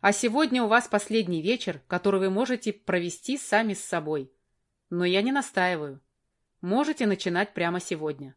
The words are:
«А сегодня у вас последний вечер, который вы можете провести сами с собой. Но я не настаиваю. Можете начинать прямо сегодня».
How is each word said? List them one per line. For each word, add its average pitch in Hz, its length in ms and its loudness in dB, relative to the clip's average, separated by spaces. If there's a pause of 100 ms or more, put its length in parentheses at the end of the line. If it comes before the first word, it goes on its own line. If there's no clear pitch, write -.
«А 208 120 4
сегодня 247 500 2
у 226 40 2
вас 233 220 4
последний 196 540 0
вечер, 185 460 -2
который 190 320 2
вы 190 100 2
можете 226 420 -2
провести 180 640 -4
сами 214 380 0
с - 100 -10
собой. 151 480 -4 (560)
Но 175 160 -2
я 180 160 2
не 233 100 0
настаиваю. 180 720 -2 (640)
Можете 254 440 0
начинать 190 460 -2
прямо 175 280 -2
сегодня». 151 560 -8